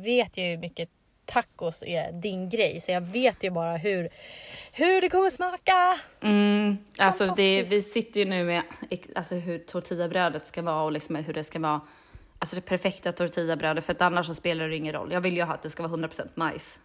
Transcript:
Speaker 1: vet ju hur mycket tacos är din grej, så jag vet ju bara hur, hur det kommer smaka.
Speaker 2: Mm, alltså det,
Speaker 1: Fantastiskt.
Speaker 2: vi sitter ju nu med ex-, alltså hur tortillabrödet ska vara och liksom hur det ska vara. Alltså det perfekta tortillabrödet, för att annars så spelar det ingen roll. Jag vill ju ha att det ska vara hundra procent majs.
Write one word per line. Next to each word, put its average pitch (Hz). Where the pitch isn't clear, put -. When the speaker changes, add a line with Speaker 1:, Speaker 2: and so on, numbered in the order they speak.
Speaker 1:
vet 226
ju 185
hur 170
mycket 170
tacos -
är 165
din 185
grej, 185
så -
jag 180
vet 214
ju 190
bara 170
hur, 180
hur 359
det 359
kommer 370
smaka. 359
Speaker 2:
Mm, 208
alltså 190
det, 190
Speaker 1:
Fantastiskt. 190
Speaker 2:
vi 208
sitter 220
ju 202
nu 185
med 175
ex-, -
alltså 180
hur 170
tortillabrödet 170
ska -
vara 160
och 156
liksom 151
hur 156
det 156
ska -
vara. 151
Alltså -
det 180
perfekta 185
tortillabrödet, 165
för 175
att 165
annars 175
så 165
spelar 160
det 160
ingen 156
roll. 151
Jag 180
vill 180
ju 170
ha 160
att -
det 156
ska 170
vara 165
hundra 160
procent -
majs. -